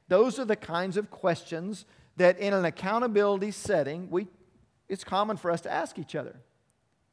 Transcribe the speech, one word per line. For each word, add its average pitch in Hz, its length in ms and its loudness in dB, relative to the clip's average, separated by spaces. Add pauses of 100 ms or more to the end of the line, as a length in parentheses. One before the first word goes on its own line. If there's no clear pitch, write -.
Those 220 320 4
are 262 60 -4
the 214 100 0
kinds 175 420 -4
of 208 140 -4
questions 180 720 -4 (300)
that 180 240 6
in 202 140 0
an 185 120 2
accountability 202 840 0
setting, 170 580 -2
we, 185 180 -2 (600)
it's 190 160 -8
common 208 340 0
for 170 140 -2
us 165 100 -2
to - 100 -8
ask 156 280 -4
each - 160 -10
other. 135 240 -8 (720)